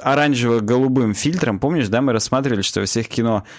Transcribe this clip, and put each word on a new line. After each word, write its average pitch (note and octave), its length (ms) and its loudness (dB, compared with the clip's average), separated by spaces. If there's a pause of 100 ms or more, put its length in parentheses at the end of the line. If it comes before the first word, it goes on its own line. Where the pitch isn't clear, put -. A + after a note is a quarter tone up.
оранжево-голубым B2+ 1080 2
фильтром. C#3+ 460 -2
Помнишь, C#3+ 280 0
да, A2+ 140 0
мы C#3 100 0
рассматривали, A#2+ 520 0
что - 180 -2
во G2+ 40 0
всех A2+ 220 -2
кино A2+ 360 0 (160)